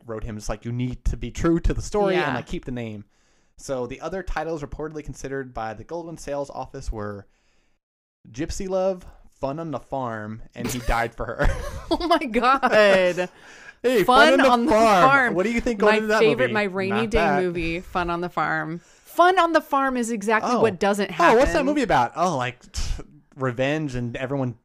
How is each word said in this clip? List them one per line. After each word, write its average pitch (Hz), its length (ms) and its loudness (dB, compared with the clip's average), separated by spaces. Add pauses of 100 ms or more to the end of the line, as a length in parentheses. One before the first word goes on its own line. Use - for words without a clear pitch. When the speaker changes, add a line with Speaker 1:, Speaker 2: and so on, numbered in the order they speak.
Speaker 1:
wrote 110 180 -10
him, 113 140 -8
just 104 120 -8
like, 110 160 -8
"You 117 60 -8
need 123 340 -6
to - 120 0
be 117 140 -10
true 170 280 0
to 160 140 2
the - 80 -4
story 202 340 0
Speaker 2:
Yeah. 156 120 0
Speaker 1:
and, 147 80 -4
like, 151 120 -8
keep - 180 -10
the 139 60 -10
name." 113 340 -10 (520)
So 127 300 -6
the 131 140 -12
other 175 200 -8
titles 160 420 -6
reportedly 156 400 -10
considered 135 500 -10
by 110 220 -8
the 117 100 -16
Goldwyn 165 340 -12
sales 143 300 -8
office 127 420 -12
were 104 340 -10 (1040)
Gypsy 160 380 -8
Love, 185 380 -2 (240)
Fun 139 300 -8
on 165 120 -8
the 123 80 -6
Farm, 113 600 -8 (140)
and - 120 -6
He 123 120 -6
Died 117 360 -2
for 117 100 -8
Her. 143 220 -2
<laughs> - 280 -4 (120)
Speaker 2:
<laughs> - 40 -10
Oh 339 160 0
my 330 100 4
God. 214 1120 2 (520)
Speaker 1:
Hey, 240 220 4
Speaker 2:
Fun - 20 0
Speaker 1:
Fun 277 280 8
on - 60 6
the 277 120 6
Speaker 2:
on 233 140 4
the 220 60 2
Speaker 1:
Farm. 214 380 6
Speaker 2:
Farm. 269 260 4
Speaker 1:
What 180 80 2
do 226 80 0
you 233 100 0
think 233 180 -2
going 214 120 6
Speaker 2:
My 220 60 4
Speaker 1:
into 220 100 -2
that 214 120 2
Speaker 2:
favorite, 226 260 4
Speaker 1:
movie? 233 80 -2
Speaker 2:
my 208 100 0
rainy 190 380 -2
Speaker 1:
Not 233 100 -4
Speaker 2:
day 226 80 2
Speaker 1:
that. 160 240 2
Speaker 2:
movie, 170 360 -4
Fun 180 300 -4
on 170 120 -4
the 175 80 -6
Farm. 156 500 -4
Fun - 600 2
on 339 140 2
the 311 80 2
Farm 269 340 -2
is 240 160 -2
exactly 220 400 0
Speaker 1:
Oh. 240 100 0
Speaker 2:
what 214 180 2
doesn't 202 380 0
Speaker 1:
Oh, 320 180 6
what's 262 100 6
that - 80 0
Speaker 2:
happen. 302 140 0
Speaker 1:
movie 294 160 0
about? 143 340 2
Oh, 170 180 0
like, 123 240 -4 (760)
revenge 131 600 -2
and 120 220 -4
everyone, 131 480 -4